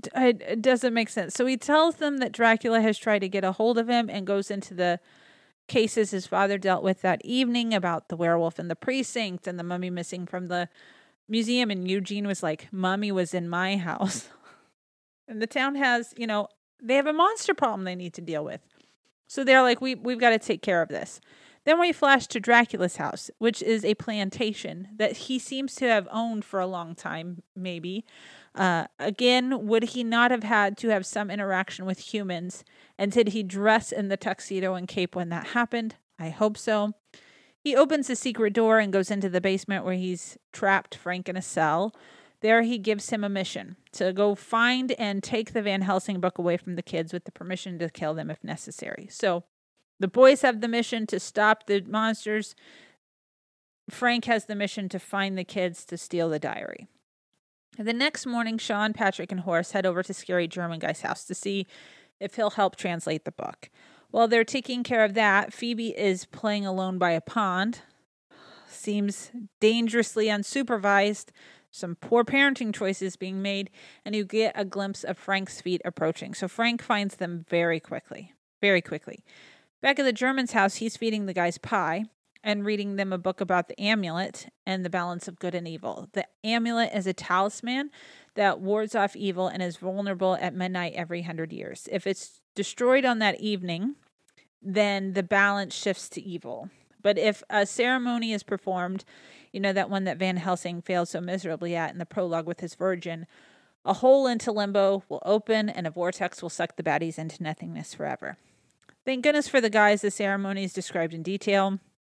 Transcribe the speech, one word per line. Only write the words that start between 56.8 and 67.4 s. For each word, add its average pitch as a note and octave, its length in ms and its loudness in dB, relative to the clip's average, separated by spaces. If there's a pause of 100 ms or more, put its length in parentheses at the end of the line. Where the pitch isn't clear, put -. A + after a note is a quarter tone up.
The A3+ 160 -2
next C#4 320 -2
morning, A#3 320 -2
Sean, G#3+ 360 0
Patrick, F#3+ 380 0
and F#3 100 -4
Horace E3+ 320 0
head F#3+ 120 2
over F3+ 160 0
to F#3+ 120 -6
scary F3 340 -2
German E3+ 320 -6
guy's - 220 -4
house - 240 -6
to F#3+ 100 -10
see G3 320 -4 (520)
if G3 160 -8
he'll G#3+ 140 0
help G3 260 2
translate E3 500 -4
the - 60 -8
book. - 380 -12 (400)
While A3+ 180 4
they're A3+ 160 6
taking B3 400 -4
care A3+ 220 4
of G3 80 2
that, G#3 400 4
Phoebe A#3 360 -4
is F#3 360 0
playing G#3 400 -4
alone F#3 320 -2
by F3 140 4
a E3 100 2
pond. G3+ 600 0 (840)